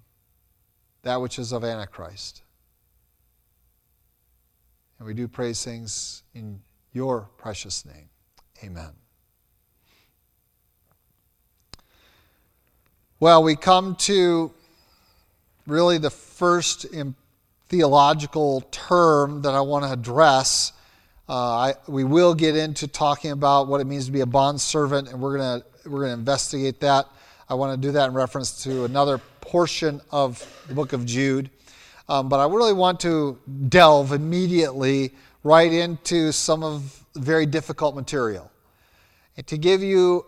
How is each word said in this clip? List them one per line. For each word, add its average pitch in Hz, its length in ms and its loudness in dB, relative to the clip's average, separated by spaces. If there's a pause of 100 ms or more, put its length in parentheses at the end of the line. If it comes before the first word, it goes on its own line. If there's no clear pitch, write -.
(1000)
that 127 180 -4
which 127 200 -8
is 117 120 -10
of 117 120 -6
Antichrist. 101 800 -14 (2500)
And 110 80 -18
we 107 60 -12
do 120 140 -8
praise 120 360 -8
things 117 600 -14 (120)
in 107 240 -16 (340)
your 123 440 -4
precious - 480 -12
name. 73 240 -20 (540)
Amen. 82 280 -16 (4000)
Well, 165 240 8
we 160 120 2
come 185 400 2
to 175 560 0 (1120)
really 170 320 2
the 151 120 -2
first - 840 -2
im-, 139 220 -10 (520)
theological 147 920 4 (100)
term 147 680 2
that 139 120 0
I 139 80 2
want 143 240 -2
to 135 60 -6
address. 131 840 2 (540)
Uh, 147 60 -8
I, 123 400 -2 (140)
we 135 160 -4
will 170 300 4
get 156 220 0
into 156 320 -6
talking 147 440 -4
about 139 360 2
what 139 140 -2
it 131 40 -4
means 139 220 -8
to 135 40 -10
be 139 100 -2
a 127 40 0
bondservant, 139 840 0
and 127 120 -12
we're 139 160 -4
gonna, 127 260 -4 (220)
we're 143 160 -8
gonna 127 120 -4
investigate 131 680 -4
that. 139 260 2 (420)
I 135 60 -6
want 135 260 -4
to 139 80 -4
do 143 40 -2
that 143 160 2
in 127 60 -6
reference 131 500 -6
to 131 220 -4
another 139 340 0 (220)
portion 156 600 -2 (100)
of 135 320 -2 (240)
the 135 60 -12
book 143 200 -4
of 123 120 -6
Jude. 135 460 -2 (560)
Um, 139 220 -2
but 143 100 2
I 139 80 4
really 214 260 2
want 185 280 2
to 151 360 -2 (300)
delve 147 460 8
immediately 147 1000 0 (300)
right 165 280 6
into 170 600 -2
some 160 320 -2
of 147 500 -10
the 147 60 -12
very 156 260 0
difficult 147 500 -4
material 123 540 -6 (880)
and 135 80 -16
to 156 120 -8
give 190 260 2
you 180 440 2